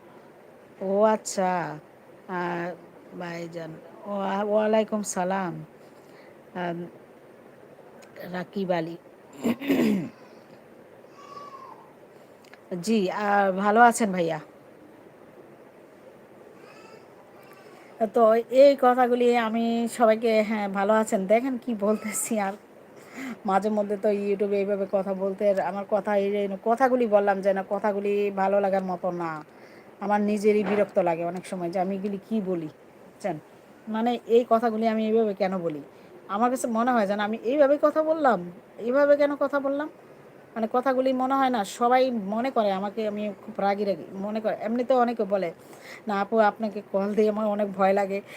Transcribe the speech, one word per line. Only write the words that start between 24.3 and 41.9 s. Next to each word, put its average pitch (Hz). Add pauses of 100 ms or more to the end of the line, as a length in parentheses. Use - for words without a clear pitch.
এইভাবে 196
কথা 196
বলতে 196
আর 190
আমার 185
কথা 208
এই 202
যে 202 (160)
কথাগুলি 247
বললাম 202
যে 196
না, 190
কথাগুলি 202
ভালো 196
লাগার 190
মতো 180
না। 165 (560)
আমার 208
নিজেরই 208
বিরক্ত 202
লাগে 170
অনেক 175
সময় 175
যে 190
আমি 190
এগুলি 196 (100)
কী 220
বলি, 180
বুঝছেন? - (500)
মানে 233
এই 233
কথাগুলি 226
আমি 220
এইভাবে 214
কেন 190
বলি? 160 (460)
আমার 220
কাছে 262
মনে 233
হয় 226
যেন 202
আমি 214
এইভাবেই 277
কথা 302
বললাম, 262 (260)
এইভাবে 285
কেন 285
কথা 285
বললাম? 277 (640)
মানে 220
কথাগুলি 262
মনে 262
হয় 269
না, 226
সবাই 254